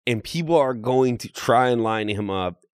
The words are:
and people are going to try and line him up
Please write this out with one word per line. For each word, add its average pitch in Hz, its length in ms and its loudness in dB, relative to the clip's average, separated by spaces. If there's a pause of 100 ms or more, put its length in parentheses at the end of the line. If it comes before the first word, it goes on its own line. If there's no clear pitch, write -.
and 117 160 -2
people 165 340 -2
are 131 160 2
going 123 460 2
to - 100 -14
try 127 420 2
and 117 120 2
line 110 260 -2
him 104 220 -4
up 92 300 -4 (140)